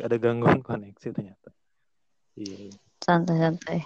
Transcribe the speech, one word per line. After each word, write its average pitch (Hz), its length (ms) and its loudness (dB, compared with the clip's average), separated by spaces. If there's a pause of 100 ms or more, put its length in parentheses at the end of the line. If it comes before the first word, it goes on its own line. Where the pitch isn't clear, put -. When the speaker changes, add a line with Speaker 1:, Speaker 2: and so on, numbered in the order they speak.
Speaker 1:
ada 117 160 0
gangguan 120 480 4
koneksi 110 480 -8
ternyata. 98 400 -10 (800)
Iya, 98 380 -12
iya. 101 40 -20 (260)
Speaker 2:
Santai-santai. 170 840 2